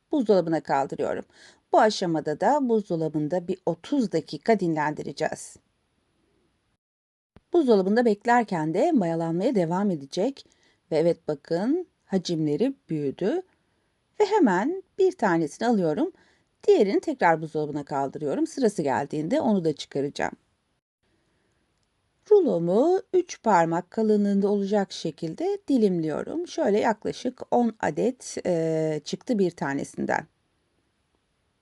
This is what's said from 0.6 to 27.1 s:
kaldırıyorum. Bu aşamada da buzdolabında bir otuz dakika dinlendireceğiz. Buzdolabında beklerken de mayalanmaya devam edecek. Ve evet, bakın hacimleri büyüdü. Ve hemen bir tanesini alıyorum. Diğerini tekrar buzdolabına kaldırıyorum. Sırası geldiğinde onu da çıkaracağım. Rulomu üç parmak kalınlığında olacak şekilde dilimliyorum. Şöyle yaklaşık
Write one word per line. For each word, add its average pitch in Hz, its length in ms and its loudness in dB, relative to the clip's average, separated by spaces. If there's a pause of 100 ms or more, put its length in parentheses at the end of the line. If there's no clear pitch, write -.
kaldırıyorum. 143 640 -2 (460)
Bu 349 80 4
aşamada 165 600 0
da 262 300 2
buzdolabında 165 800 -2
bir 185 180 -4
otuz 208 460 -2
dakika 165 480 0
dinlendireceğiz. 156 1000 -4 (2000)
Buzdolabında 233 520 4
beklerken 208 680 0
de 277 180 2
mayalanmaya 170 640 0
devam 185 360 0
edecek. 175 540 -4 (460)
Ve 160 60 0
evet, 165 300 0
bakın 202 600 -4 (180)
hacimleri 165 680 -2 (160)
büyüdü. 165 520 -4 (800)
Ve 415 60 2
hemen 339 580 2 (160)
bir 381 120 4
tanesini 170 560 0
alıyorum. 208 440 0 (560)
Diğerini 302 320 4
tekrar 175 420 2
buzdolabına 151 420 -6
kaldırıyorum. 147 640 -4
Sırası 220 340 -2
geldiğinde 151 600 -2
onu 196 240 0
da 156 80 0
çıkaracağım. - 600 -6 (2000)
Rulomu 262 680 4 (120)
üç - 300 -2
parmak 170 480 2
kalınlığında 208 560 2
olacak 196 440 -2
şekilde 180 680 -6 (100)
dilimliyorum. 202 800 0
Şöyle 226 320 0
yaklaşık - 600 -4 (100)